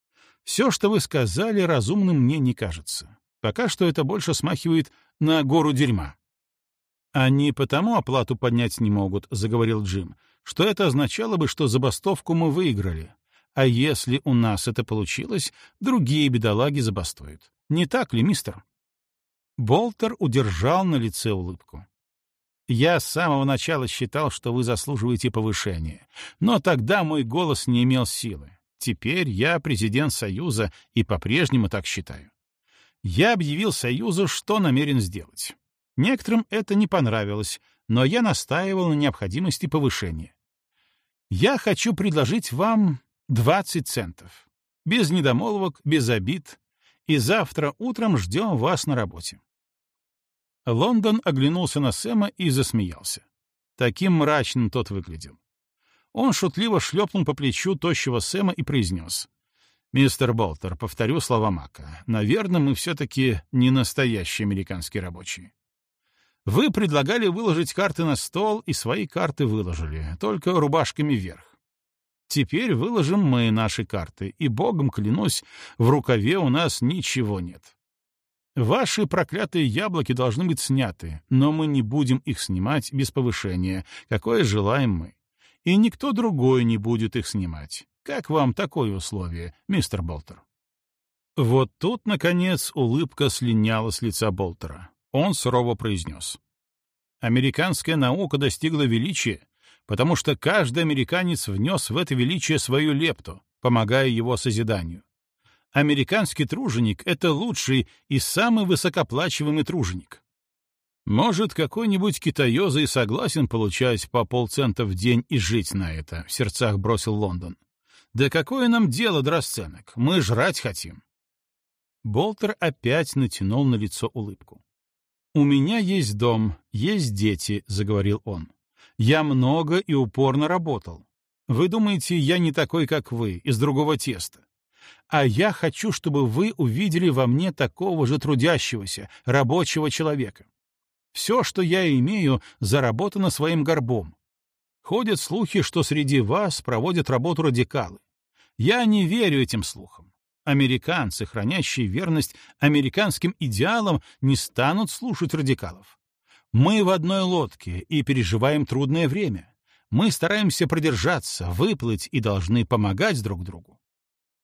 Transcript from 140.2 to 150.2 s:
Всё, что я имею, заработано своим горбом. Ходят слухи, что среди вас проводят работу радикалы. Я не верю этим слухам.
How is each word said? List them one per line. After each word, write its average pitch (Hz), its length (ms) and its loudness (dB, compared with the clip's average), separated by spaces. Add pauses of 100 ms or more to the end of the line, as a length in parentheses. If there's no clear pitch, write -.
Всё, 233 320 0
что - 180 -2
я 180 360 2
имею, 147 440 2 (180)
заработано 139 720 2
своим 156 340 0
горбом. 123 520 -2 (680)
Ходят 214 360 0
слухи, 190 440 0
что - 180 0
среди 143 400 2
вас 165 400 0
проводят 143 480 0
работу 160 320 0
радикалы. 123 580 0 (580)
Я 226 280 2
не 208 200 4
верю 170 360 2
этим 113 220 -2
слухам. - 480 -14 (340)